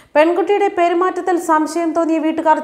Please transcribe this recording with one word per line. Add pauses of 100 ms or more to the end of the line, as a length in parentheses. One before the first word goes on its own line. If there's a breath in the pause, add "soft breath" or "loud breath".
(140 loud breath)
പെൺകുട്ടിയുടെ (100)
പെരുമാറ്റത്തിൽ (120)
സംശയം
തോന്നിയ
വീട്ടുകാർ